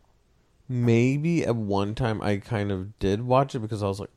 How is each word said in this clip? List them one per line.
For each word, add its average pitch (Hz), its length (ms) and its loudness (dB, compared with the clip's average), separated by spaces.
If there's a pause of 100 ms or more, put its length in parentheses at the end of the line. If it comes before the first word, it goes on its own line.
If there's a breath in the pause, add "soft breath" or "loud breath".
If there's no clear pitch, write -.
(680)
maybe 127 800 2
at 117 100 0
one 101 380 -2
time 113 300 -2
I 104 140 0
kind 101 340 -4
of 95 260 -6
did 98 240 0
watch 127 320 2
it 135 60 -6
because 107 240 -6
I 104 40 -2
was 98 120 -4
like, 101 180 -10